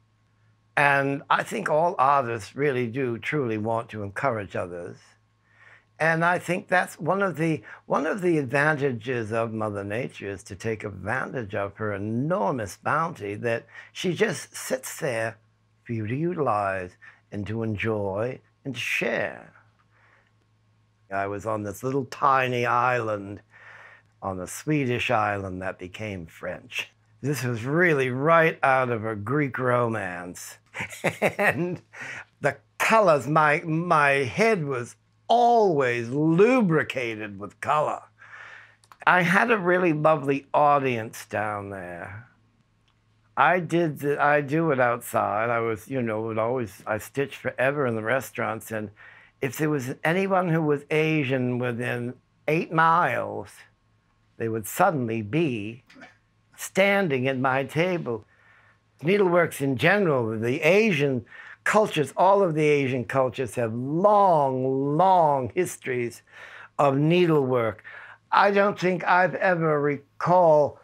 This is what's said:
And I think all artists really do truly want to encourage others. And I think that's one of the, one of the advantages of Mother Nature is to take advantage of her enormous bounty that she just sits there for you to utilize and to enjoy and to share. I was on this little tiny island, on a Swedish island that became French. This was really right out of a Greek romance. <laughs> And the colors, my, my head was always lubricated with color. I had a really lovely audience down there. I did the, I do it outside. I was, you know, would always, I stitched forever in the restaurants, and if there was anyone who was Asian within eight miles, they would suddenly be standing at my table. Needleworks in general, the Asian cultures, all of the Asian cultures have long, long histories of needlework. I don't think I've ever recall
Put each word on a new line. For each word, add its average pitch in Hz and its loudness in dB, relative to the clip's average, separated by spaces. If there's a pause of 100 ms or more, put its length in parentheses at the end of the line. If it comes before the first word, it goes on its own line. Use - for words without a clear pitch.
(760)
And 139 2
I 170 2
think 190 -6
all 170 0
artists 127 0
really 131 -2
do 120 -4
truly 117 -4
want 113 -4
to 107 -10
encourage 104 -4
others. 87 -8 (1000)
And 160 0
I 175 2
think 180 -4
that's 180 -2
one 190 -2
of 180 -4
the, 156 0 (240)
one 143 0
of 175 -4
the 175 2
advantages 131 -2
of 117 -2
Mother 107 -4
Nature 101 -8
is 98 -10
to - -14
take 110 -6
advantage 107 -6
of 101 -6
her 107 -6
enormous 120 -4
bounty 131 -4
that 117 -4 (280)
she 185 -4
just 202 -4
sits - -8
there 113 -4 (460)
for 120 -8
you 110 -4
to 113 -4
utilize 107 -2 (400)
and 101 -8
to 113 -6
enjoy 107 -4 (240)
and 135 -8
to - -10
share. - -4 (1600)
I 98 -2
was 101 -6
on 110 -2
this 101 -8
little 131 -2
tiny 127 0
island, 113 0 (800)
on 95 -4
a 90 -8
Swedish 127 -2
island 101 0
that 92 -8
became 92 -10
French. - -12 (320)
This 131 -4
was 120 -4
really 143 2
right 160 4
out 131 2
of 110 -2
a 110 -4
Greek 123 -2
romance. 110 -2 (240)
<laughs> - -6 (160)
And 175 -2 (600)
the 139 -2 (200)
colors, 170 4
my, 151 4
my 160 2
head 151 0
was 123 -6 (320)
always 180 4
lubricated 147 2
with 98 -14
color. 139 -2 (1080)
I 175 6
had 196 4
a 220 4
really 180 2
lovely 151 2
audience 135 2
down 104 -4
there. 95 -12 (1080)
I 165 4
did 160 -2
the, 143 -2
I 147 4
do 156 0
it 127 0
outside. 117 0
I 117 0
was, 113 -4
you 131 -4
know, 110 -4
would 110 -6
always, 117 -4
I 107 -2
stitched 139 -6
forever 131 -2
in 117 -2
the 110 -4
restaurants, 110 -4
and 107 -8 (500)
if 131 -4
there 151 0
was 139 -4
anyone 185 0
who 160 2
was 147 0
Asian 135 0
within 123 -4 (340)
eight 165 -2
miles, 127 0 (880)
they 117 -4
would 110 -4
suddenly 123 0
be 117 -4 (760)
standing 190 2
at 135 0
my 131 0
table. 156 -2 (800)
Needleworks 175 2
in 139 0
general, 143 2
the 123 -2
Asian 151 2 (400)
cultures, 175 0
all 196 6
of 170 2
the 156 2
Asian 135 2
cultures 127 -2
have 113 -2
long, 143 2
long 156 4
histories 123 -4 (580)
of 143 4
needlework. 143 2 (480)
I 202 6
don't 202 2
think 180 0
I've 180 4
ever 160 2
recall 151 4